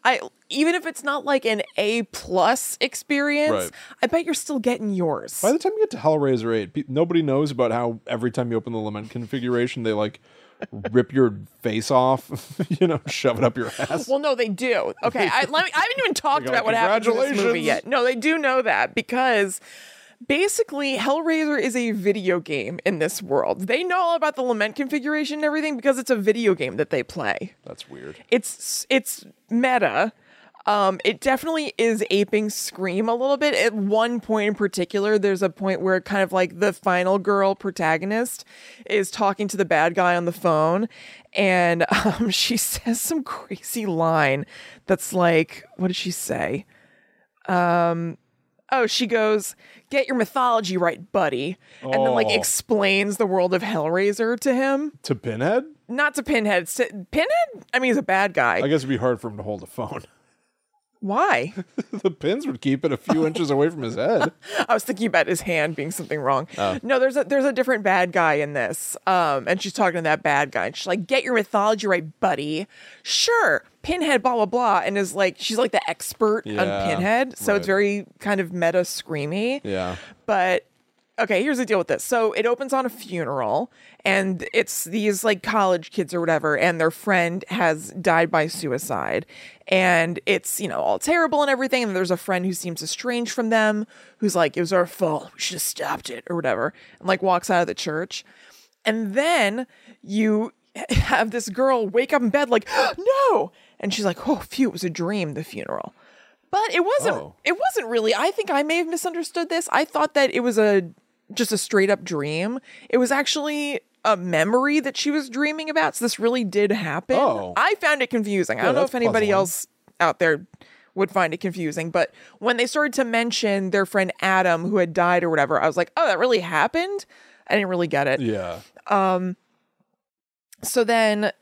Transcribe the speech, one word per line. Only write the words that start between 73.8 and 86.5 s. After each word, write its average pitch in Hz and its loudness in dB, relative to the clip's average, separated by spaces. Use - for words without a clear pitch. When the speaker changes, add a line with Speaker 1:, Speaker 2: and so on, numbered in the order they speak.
Speaker 1:
Pinhead, 302 0
blah, 254 0
blah, 220 2
blah. 226 2
And 196 -2
is 196 -2
like, 190 0
she's, 220 -4
like, 240 2
the - 0
expert 214 -2
on 208 -6
Speaker 2:
Yeah, 196 0
Speaker 1:
Pinhead. 226 0
So - 0
it's 202 0
Speaker 2:
right. - -6
Speaker 1:
very 202 0
kind 196 0
of 175 -4
meta 175 2
screamy. 175 -4
Speaker 2:
Yeah. 92 -4
Speaker 1:
But, 185 0
okay, 208 2
here's 277 2
the 247 0
deal 202 2
with 170 0
this. - -2
So 226 2
it 214 0
opens 247 -2
on 262 0
a 240 -2
funeral, 143 -4
and 190 0
it's - -2
these, 202 -2
like, 202 2
college 190 0
kids 175 -4
or 175 -2
whatever, 156 2